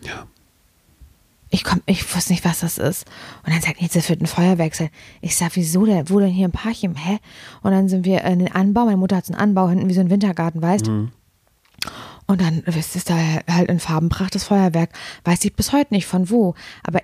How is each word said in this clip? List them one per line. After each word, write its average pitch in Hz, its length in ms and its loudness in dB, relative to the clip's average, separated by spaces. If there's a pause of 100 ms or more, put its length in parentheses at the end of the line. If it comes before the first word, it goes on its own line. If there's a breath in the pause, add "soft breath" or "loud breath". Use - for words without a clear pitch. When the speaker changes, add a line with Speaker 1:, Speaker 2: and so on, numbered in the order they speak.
Speaker 1:
Ja. - 240 -14 (1200)
Speaker 2:
Ich - 160 0
komm, - 220 0
ich - 280 -2
wusste 180 180 0
nicht, - 120 0
was 165 160 0
das 170 160 -4
ist. - 300 -4 (380 loud breath)
Und 156 100 -2
dann 165 80 0
sagt - 180 -6
Nils, 170 140 -2
das 170 140 2
wird 165 120 0
ein 165 60 0
Feuerwerk 175 480 2
sein. 160 160 -4 (320 loud breath)
Ich 160 140 -4
sag, 170 180 -2
"Wieso 180 320 2
denn? 175 240 0
Wo 196 100 4
denn 196 100 4
hier 185 160 2
in 170 60 0
Parchim? 214 440 -4
Hä?" 180 220 -4 (440 loud breath)
Und 196 80 0
dann 190 180 4
sind 185 160 0
wir 185 200 2
in 180 160 2
den 180 120 0
Anbau. 196 320 2
Meine 208 120 2
Mutter 185 200 2
hat 175 100 -2
so 175 60 -8
einen - 80 -6
Anbau 190 280 2
hinten 185 200 2
wie 180 60 2
so 190 60 4
ein 180 100 4
Wintergarten, 170 500 0
weißt? 165 280 2
Speaker 1:
Mhm. 107 240 -2 (1120 loud breath)
Speaker 2:
Und 190 140 2
dann 165 240 2
ist 160 320 -4
es 180 80 -6
da 175 100 0 (340)
halt 175 220 2
in 175 80 2
Farbenpracht 165 560 -2
das 190 100 -4
Feuerwerk. 170 460 2 (340 loud breath)
Weiß 175 200 2
ich 208 100 -2
bis - 180 -2
heute 285 220 2
nicht 185 120 0
von 180 240 0
wo. 214 240 2 (280 loud breath)
Aber 180 220 -2